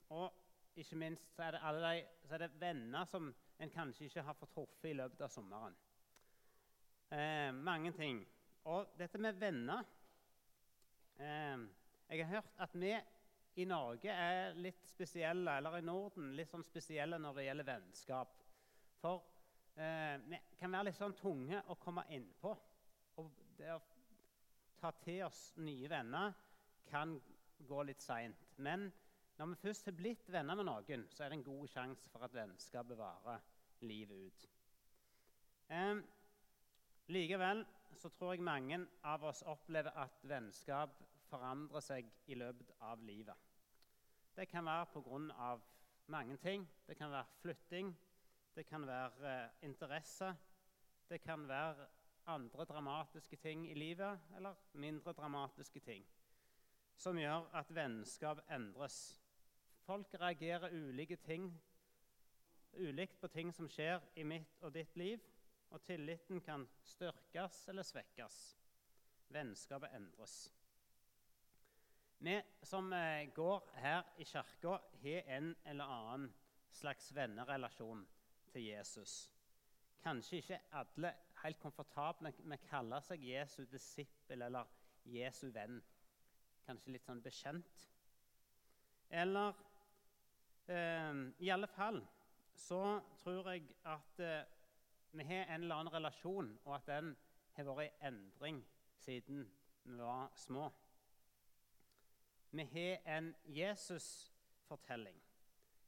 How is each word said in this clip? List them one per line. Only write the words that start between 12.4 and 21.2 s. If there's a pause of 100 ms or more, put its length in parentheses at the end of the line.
at
vi (680)
i
Norge
er
litt
spesielle,
eller
i
Norden
litt
sånn
spesielle
når
det
gjelder
vennskap. (640)
For, (540)
eh,
vi (160)
kan
være
litt
sånn
tunge